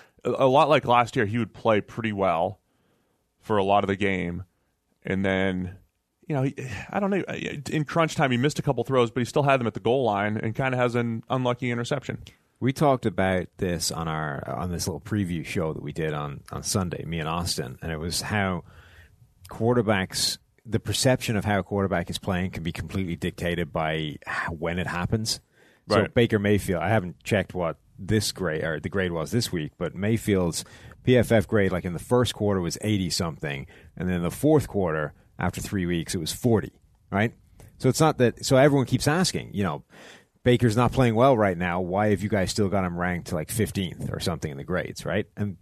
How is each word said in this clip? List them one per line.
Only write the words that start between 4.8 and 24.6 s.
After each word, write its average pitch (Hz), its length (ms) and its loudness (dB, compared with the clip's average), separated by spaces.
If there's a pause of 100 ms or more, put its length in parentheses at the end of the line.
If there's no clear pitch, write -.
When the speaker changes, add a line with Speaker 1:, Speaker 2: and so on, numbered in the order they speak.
Speaker 1:
and 95 220 0
then, 95 520 0 (500)
you 151 80 -2
know, 131 80 0
he, 139 120 -2 (340)
I - 100 -2
don't 202 100 -2
know, 196 120 0 (500)
in 156 140 0
crunch 160 300 0
time, 139 160 2
he 120 60 2
missed 147 220 0
a - 20 -4
couple 120 220 2
throws, 123 280 2
but 127 100 0
he 113 40 0
still 147 180 2
had 135 160 4
them 117 80 0
at 107 60 -2
the - 60 -8
goal 120 240 2
line 104 340 2
and 110 180 -4
kinda 131 220 -2
has 123 180 2
an 117 340 -2
unlucky 123 420 0
interception. 120 520 -4 (360)
Speaker 2:
We 123 120 2
talked 131 340 4
about 95 420 0 (100)
this 87 340 -2
on 80 160 -4
our, 78 400 -4
on 73 240 -6
this 85 160 -4
little 80 140 -6
preview 87 440 -2
show 80 280 -2
that - 100 -10
we 73 80 -8
did 78 220 -4
on, 73 280 -8 (100)
on 71 120 -10
Sunday, 90 420 -2
me 82 140 -6
and 78 80 -4
Austin, 80 540 -4
and 82 100 -6
it 78 60 -6
was 80 240 -6
how 95 420 -2 (840)
quarterbacks, 110 880 0 (260)
the 107 160 -2
perception 123 560 0
of 95 100 -2
how 101 140 2
a 92 40 -4
quarterback 92 480 -2
is - 80 -6
playing 92 320 -2
can 82 100 -10
be 82 100 -6
completely 87 440 -6
dictated 87 580 -4
by 78 440 -4 (320)
when 82 280 -6